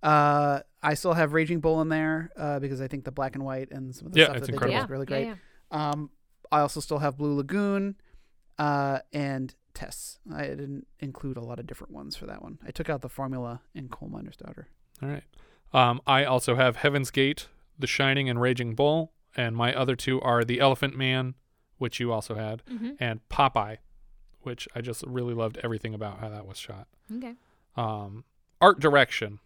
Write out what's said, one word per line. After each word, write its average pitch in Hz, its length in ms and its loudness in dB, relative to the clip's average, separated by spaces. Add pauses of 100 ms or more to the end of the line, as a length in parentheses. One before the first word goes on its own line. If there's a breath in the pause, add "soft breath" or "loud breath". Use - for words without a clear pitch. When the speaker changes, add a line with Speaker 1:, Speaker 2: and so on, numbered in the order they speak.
Speaker 1:
Uh, 147 560 4 (240)
I 151 100 2
still 170 200 0
have 156 200 2
Raging 160 280 2
Bull 160 200 2
in 156 80 0
there, 160 480 0
uh, 147 220 -2
because 135 220 -6
I 135 60 -6
think 135 180 -8
the 151 60 -8
black 135 240 -4
and 139 80 -8
white 131 280 -6
and 131 240 -10
some 160 100 -18
of 170 80 -14
the 170 60 4
Speaker 2:
Yeah, 156 60 12
Speaker 1:
stuff 135 120 0
Speaker 2:
it's - 100 -6
Speaker 1:
that 123 40 -4
they 139 80 -2
did 123 60 0
Speaker 2:
incredible. - 180 2
Speaker 1:
was 196 80 -6
really 135 180 -6
Speaker 3:
Yeah, 139 240 -2
Speaker 1:
great. 180 60 -16 (320 soft breath)
Speaker 3:
yeah. 151 200 -2
Speaker 1:
Um, 147 180 -6 (420)
I 151 80 6
also 147 200 0
still 147 200 -2
have 139 180 0
Blue 147 180 0
Lagoon, 196 600 0 (640)
uh, 139 400 2 (120)
and 139 440 -4 (180)
Tess. - 460 -12 (140)
I 147 140 -6
didn't 139 380 -10 (140)
include 135 380 -8
a 120 40 -12
lot 120 180 -12
of 120 60 -12
different - 260 -14
ones - 240 -14
for - 120 -12
that - 160 -12
one. - 220 -16
I - 60 -14
took - 180 -6
out 143 120 -4
the 131 80 -10
formula 127 520 -8 (120)
in 135 160 -12
Coal - 200 -14
Miner's - 280 -14
Daughter. - 300 -18 (340)
Speaker 2:
All 135 80 -6
right. 143 140 -8 (500 soft breath)
Um, 127 340 6
I 139 160 6
also 127 320 2
have 127 220 4
Heaven's 139 340 2
Gate, 139 360 2 (320)
The 135 80 -2
Shining, 135 420 2
and 120 100 0
Raging 120 360 2
Bull, 151 360 2 (240)
and 117 200 0
my 120 180 2
other 127 220 2
two 127 260 0
are 120 240 4
The 123 160 0
Elephant 135 340 4
Man, 131 380 0 (440)
which 123 220 -4
you 120 140 0
also 107 220 -4
had, 110 300 -6
Speaker 3:
Mm-hmm. 233 340 -8
Speaker 2:
and 113 200 -4 (100)
Popeye, 110 480 2 (640)
which - 340 -10
I - 60 -8
just 120 260 -8
really 123 260 -4
loved 113 300 -2
everything 113 300 -4
about 104 260 -8
how 110 100 -8
that 107 180 -12
was 98 100 -14
shot. 98 300 -14 (260)
Speaker 3:
Okay. 240 200 -10 (420)
Speaker 2:
Um, 107 480 -6 (380)
art 185 180 10
direction. 135 680 2